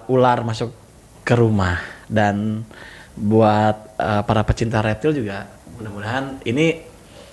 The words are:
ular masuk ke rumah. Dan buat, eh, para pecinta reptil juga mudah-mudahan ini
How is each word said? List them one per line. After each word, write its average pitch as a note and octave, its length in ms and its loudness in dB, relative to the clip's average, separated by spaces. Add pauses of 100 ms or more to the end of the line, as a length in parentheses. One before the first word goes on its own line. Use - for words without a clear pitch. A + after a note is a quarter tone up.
ular B2+ 340 4
masuk A2+ 320 -6 (480)
ke B2 120 0
rumah. G#2 440 2 (260)
Dan G#2+ 600 -2 (480)
buat, G#2+ 640 4 (180)
eh, G#2 260 -2
para A2 200 2
pecinta A2 400 0
reptil A2+ 320 -2
juga G2+ 320 -6 (320)
mudah-mudahan G#2+ 680 -8
ini D#3 380 0 (520)